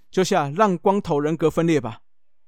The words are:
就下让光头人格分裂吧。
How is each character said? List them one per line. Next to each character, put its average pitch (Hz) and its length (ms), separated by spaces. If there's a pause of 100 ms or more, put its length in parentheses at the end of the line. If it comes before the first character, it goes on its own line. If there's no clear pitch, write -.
(100)
就 185 120
下 160 280
让 185 260
光 196 240
头 165 180
人 151 160
格 156 160
分 165 160
裂 156 140
吧。 110 200 (480)